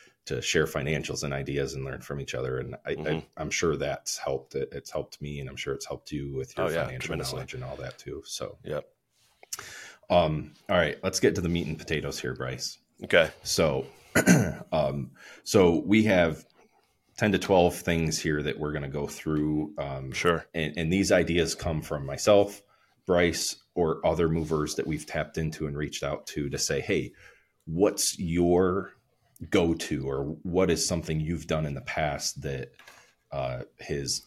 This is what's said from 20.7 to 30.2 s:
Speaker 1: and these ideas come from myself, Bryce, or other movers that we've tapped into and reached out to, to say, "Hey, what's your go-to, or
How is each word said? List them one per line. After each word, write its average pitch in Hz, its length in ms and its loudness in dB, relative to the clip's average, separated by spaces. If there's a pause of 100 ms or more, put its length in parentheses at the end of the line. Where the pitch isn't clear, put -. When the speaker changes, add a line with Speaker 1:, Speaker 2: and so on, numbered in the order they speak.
Speaker 1:
and 82 160 0
these 95 200 2
ideas 85 420 2
come 80 280 -4
from 71 240 -6
myself, 101 560 4 (420)
Bryce, 87 520 2 (180)
or 80 320 0
other 82 220 4
movers 78 480 0
that - 100 -2
we've 76 200 -4
tapped - 300 -6
into 78 300 -4
and 71 100 -6
reached 73 260 -6
out 73 260 -6
to, 73 200 -4
to 67 100 -6
say, 71 220 -2
"Hey, 76 320 -2 (540)
what's 98 520 0
your 87 760 2 (560)
go-to, 82 580 2
or 69 140 -2 (220)